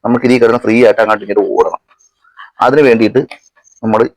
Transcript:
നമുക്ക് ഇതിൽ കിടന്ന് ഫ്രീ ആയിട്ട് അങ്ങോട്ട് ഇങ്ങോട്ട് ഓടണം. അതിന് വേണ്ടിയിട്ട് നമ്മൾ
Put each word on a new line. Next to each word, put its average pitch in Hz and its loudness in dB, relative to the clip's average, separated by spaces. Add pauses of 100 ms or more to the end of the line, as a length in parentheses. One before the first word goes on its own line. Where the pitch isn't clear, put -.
നമുക്ക് 120 -2
ഇതിൽ 127 2
കിടന്ന് 117 0
ഫ്രീ 110 0 (120)
ആയിട്ട് 107 2
അങ്ങോട്ട് 107 -2
ഇങ്ങോട്ട് 101 -2 (100)
ഓടണം. - -2 (840)
അതിന് 135 2
വേണ്ടിയിട്ട് 113 0 (640)
നമ്മൾ 110 -2 (140)